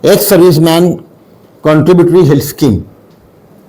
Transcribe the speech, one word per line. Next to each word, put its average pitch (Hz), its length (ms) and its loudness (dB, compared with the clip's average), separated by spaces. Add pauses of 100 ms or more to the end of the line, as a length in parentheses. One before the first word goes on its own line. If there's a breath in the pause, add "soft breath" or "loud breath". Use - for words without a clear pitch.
एक्स 180 240 0
सर्व्हिसमॅन 165 680 0 (680)
कॉन्ट्रीब्युटरी 165 560 2
हेल्थ 143 220 0
स्कीम, 117 360 -4 (920)